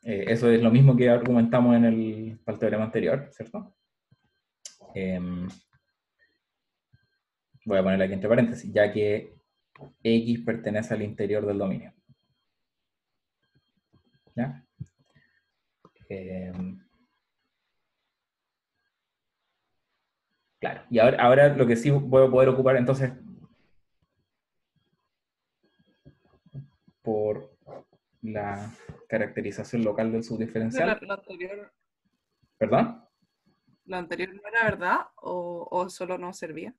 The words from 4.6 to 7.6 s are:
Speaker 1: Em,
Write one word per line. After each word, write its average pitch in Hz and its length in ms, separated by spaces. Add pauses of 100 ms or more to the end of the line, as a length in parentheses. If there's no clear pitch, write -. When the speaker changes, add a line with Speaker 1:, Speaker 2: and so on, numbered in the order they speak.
Speaker 1:
Em, 90 540 (2250)